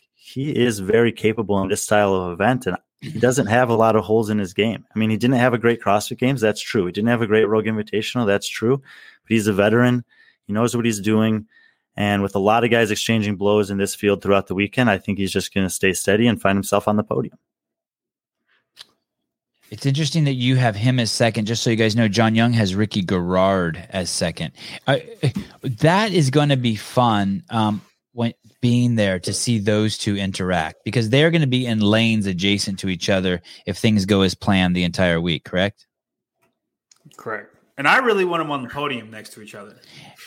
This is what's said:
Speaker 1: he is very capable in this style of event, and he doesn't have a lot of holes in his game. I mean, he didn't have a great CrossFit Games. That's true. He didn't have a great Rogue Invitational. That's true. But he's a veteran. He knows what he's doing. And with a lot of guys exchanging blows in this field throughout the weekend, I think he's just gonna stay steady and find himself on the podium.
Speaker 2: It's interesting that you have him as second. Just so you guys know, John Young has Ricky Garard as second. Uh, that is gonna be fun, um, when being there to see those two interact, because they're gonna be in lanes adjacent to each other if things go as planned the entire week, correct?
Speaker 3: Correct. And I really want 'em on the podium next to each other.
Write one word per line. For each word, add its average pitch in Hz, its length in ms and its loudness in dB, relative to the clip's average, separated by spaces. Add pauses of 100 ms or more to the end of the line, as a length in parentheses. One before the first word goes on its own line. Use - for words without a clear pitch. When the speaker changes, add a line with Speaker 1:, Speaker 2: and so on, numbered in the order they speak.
(140)
Speaker 1:
he - 400 -10
is 117 260 0
very 107 320 2
capable 107 500 -2
in 95 60 -2
this 101 140 -4
style 104 320 2
of 92 180 -2
event, 110 340 0
and 90 100 -4 (240)
he - 180 -12
doesn't 123 280 2
have 120 220 2
a 117 60 0
lot 113 220 4
of 101 80 0
holes 107 260 0
in 107 80 -2
his 95 140 -4
game. 104 320 -2 (100)
I 107 40 -6
mean, 110 120 0
he 110 60 0
didn't 120 200 2
have 120 180 2
a 120 40 2
great 117 220 0
CrossFit 104 380 0
Games. 127 220 0
That's 107 200 0
true. 98 260 -2
He 90 60 -6
didn't 104 160 -2
have 117 140 2
a 113 40 -2
great 107 200 4
Rogue 107 200 0
Invitational. 110 600 -4
That's 101 220 0
true. 127 300 0
But - 500 -20
he's 110 180 2
a 107 60 2
veteran. 120 520 2 (420)
He 101 60 -8
knows 113 220 0
what 120 100 -2
he's 110 160 -2
doing. 110 460 0 (500)
And 101 260 0
with 98 120 -4
a 98 60 -2
lot 110 240 4
of 117 60 2
guys 117 200 2
exchanging 104 460 -2
blows 101 340 2
in 98 80 -4
this 98 160 -2
field 101 280 0
throughout 98 240 2
the 92 80 -8
weekend, 104 360 2
I 95 80 2
think 98 200 -6
he's 95 140 -4
just - 220 -2
gonna 95 160 -2
stay 95 220 0
steady 107 340 2
and 110 140 0
find 98 160 2
himself 101 320 -2
on 107 80 0
the 107 80 0
podium. - 340 -6 (2250)
Speaker 2:
It's 113 160 -8
interesting 147 380 0
that 139 100 0
you 127 220 0
have 120 180 2
him 123 240 0
as 117 140 -2
second. 113 340 0
Just 117 160 -4
so 123 80 0
you 113 60 2
guys 110 180 2
know, 113 140 2
John 113 260 2
Young 117 200 4
has 101 200 0
Ricky 104 280 -2
Garard 90 880 0
as 92 200 -6
second. 85 420 -6 (340)
Uh, 135 120 2 (640)
that 175 500 0
is 151 180 2
gonna 143 260 2
be 120 180 0
fun, 101 760 0
um, 107 300 0 (320)
when 117 220 -4 (260)
being 120 360 2
there 95 240 0
to 104 120 -6
see 117 280 -2
those 107 360 0
two 104 200 -2
interact, 90 680 -4
because 110 260 -2
they're 147 200 4
gonna 160 160 2
be 127 200 -2
in 110 140 -2
lanes 107 460 2
adjacent 98 540 -2
to 98 80 -6
each 92 200 -6
other 92 320 0 (240)
if 101 140 -8
things 107 280 2
go 98 160 4
as 92 120 2
planned 92 400 0
the 90 80 0
entire 87 380 0
week, 85 240 -4
correct? 95 420 -4 (1300)
Speaker 3:
Correct. 107 380 -12 (240)
And 139 80 0
I 175 120 6
really 214 260 2
want 170 180 -2
'em 151 80 -8
on 139 140 -6
the 120 40 -12
podium 131 420 -8
next 107 240 -18
to 113 60 -20
each 107 140 -20
other. 101 220 -20 (500)